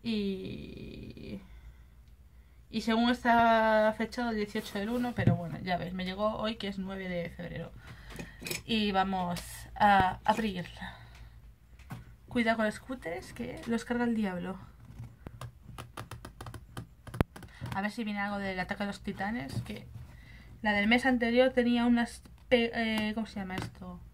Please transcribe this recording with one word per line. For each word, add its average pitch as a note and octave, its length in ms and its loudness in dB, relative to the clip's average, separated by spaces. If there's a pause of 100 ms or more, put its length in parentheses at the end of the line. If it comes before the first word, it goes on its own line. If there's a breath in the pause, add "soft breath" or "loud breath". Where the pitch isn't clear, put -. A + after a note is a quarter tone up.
Y, - 1400 -6 (1300 soft breath)
y A3 120 -2
según A#3 280 4
está A3+ 880 6
fechado A#3 320 -2
el A3 60 -2
dieciocho G#3 420 -4
del G3+ 120 -2
uno, B3 260 0
pero E3+ 180 6
bueno, E3+ 300 -6
ya F3+ 140 0
veis, F3 140 -4
me F#3 120 -6
llegó G3+ 320 -2
hoy A3 180 -2
que G3+ 140 -6
es G3 100 -6
nueve F#3+ 300 -6
de F3 220 -4
febrero. E3+ 420 -10 (920 loud breath)
Y G#3+ 280 2
vamos F#3 480 0 (360)
a G3 480 6
abrirla. F#3+ 720 -2 (1300 loud breath)
Cuidado A3+ 300 2
con A3 80 4
los G#3 100 0
scooters, - 560 -8
que A#3+ 340 -10
los A#3 180 0
carga A#3+ 200 0
el A#3 100 2
diablo. F#3+ 440 -2 (3250 loud breath)
A G3 80 0
ver G#3 80 0
si A#3 140 -4
viene G#3 160 -2
algo G3+ 180 -2
del F#3+ 200 -2
ataque F#3+ 240 -4
a G3+ 40 -2
los G3+ 160 -8
titanes, A3+ 600 -4
que - 240 -10 (760 loud breath)
la G#3+ 100 4
del G#3 140 4
mes B3 200 6
anterior B3 440 6
tenía A#3+ 360 4
unas A#3 360 2 (260)
pe-, A#3 260 6
eh, A3 400 0
¿cómo A3 120 -2
se - 140 -8
llama F#3 160 -6
esto? F3+ 440 -8 (140)